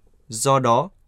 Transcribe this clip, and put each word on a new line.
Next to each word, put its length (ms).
Do 320
đó, 300